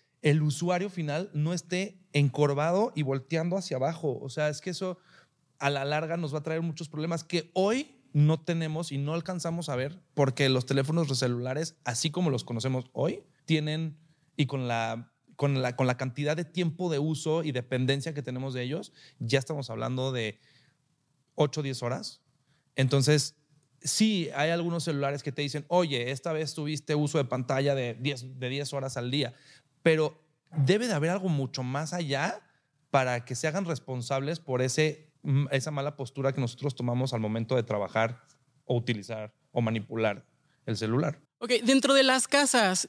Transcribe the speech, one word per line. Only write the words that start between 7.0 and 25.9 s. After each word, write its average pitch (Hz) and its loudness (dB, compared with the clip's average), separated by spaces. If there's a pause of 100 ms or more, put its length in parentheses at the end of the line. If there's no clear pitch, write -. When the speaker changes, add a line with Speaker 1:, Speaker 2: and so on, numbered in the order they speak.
Speaker 1:
que 170 -4
hoy 214 0 (120)
no 151 6
tenemos 165 -2
y 139 -4
no 147 -2
alcanzamos 170 -4
a 135 -2
ver 139 -4 (140)
porque 135 4
los 127 4
teléfonos 139 2
celulares, 127 -2
así 123 -2
como 170 2
los 123 -2
conocemos 123 -2
hoy, 143 -2 (220)
tienen, 156 0 (380)
y 143 4
con 131 -2
la, 113 -2 (240)
con 143 2
la, 123 -2
con 131 2
la 123 2
cantidad 143 -2
de 170 -4
tiempo 175 -2
de 147 0
uso 160 0
y 156 -2
dependencia 131 -2
que 139 -6
tenemos 127 -8
de 123 -6
ellos, 147 -6 (260)
ya 117 2
estamos 139 -4
hablando 127 -2
de 110 -4 (920)
ocho 151 0
o - -4
diez 135 -6
horas. 123 -6 (520)
Entonces, 139 4 (460)
sí, 190 2
hay 147 2
algunos 170 0
celulares 143 -2
que 147 -6
te 147 -4
dicen, 143 -4
"Oye, 139 2